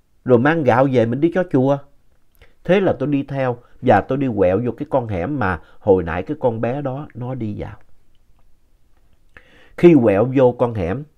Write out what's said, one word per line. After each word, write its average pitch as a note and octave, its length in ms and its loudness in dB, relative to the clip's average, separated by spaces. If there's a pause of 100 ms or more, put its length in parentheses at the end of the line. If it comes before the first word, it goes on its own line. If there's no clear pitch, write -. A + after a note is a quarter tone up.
(260)
rồi B2 140 4
mang D3+ 240 2
gạo B2 280 4
về B2 140 2
mình A#2+ 160 -4
đi E3+ 120 2
cho F#3 180 0
chùa. C#3 260 2 (840)
Thế F#3+ 180 2
là F#3 180 0
tôi E3+ 100 -4
đi C#3 140 -2
theo, C3 340 -4 (240)
và A2 200 4
tôi C3 160 -4
đi C#3 100 -2 (100)
quẹo F#2+ 280 2
vô A#2 60 -4
cái - 180 -10
con A#2+ 180 -2
hẻm G#2+ 320 -4
mà F#2 220 -4 (180)
hồi F#2 240 2
nãy E2 200 -6
cái D3+ 160 -8
con A2+ 220 -2
bé B2 200 -4
đó C#3 320 -8
nó B2 220 -10
đi G#2+ 260 -8
vào. G2+ 160 -14 (2000)
Khi F3 260 8
quẹo A#2 320 2
vô B2+ 160 4
con A#2+ 220 -2
hẻm, G#2 300 -6 (140)